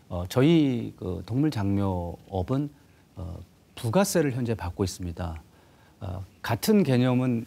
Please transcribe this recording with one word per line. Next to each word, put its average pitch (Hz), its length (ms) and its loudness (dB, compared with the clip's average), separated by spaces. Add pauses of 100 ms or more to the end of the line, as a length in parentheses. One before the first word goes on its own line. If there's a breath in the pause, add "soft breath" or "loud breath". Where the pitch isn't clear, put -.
어, 90 200 -6
저희 127 680 2
그 90 260 -6
동물 135 280 0
장묘업은, 98 1160 -2 (480 soft breath)
어, 87 220 -10 (380)
부가세를 156 560 2
현재 117 220 -2
받고 90 280 -6
있습니다. 85 580 -6 (600 soft breath)
어, 95 240 -8 (180)
같은 196 400 4
개념은, 127 640 2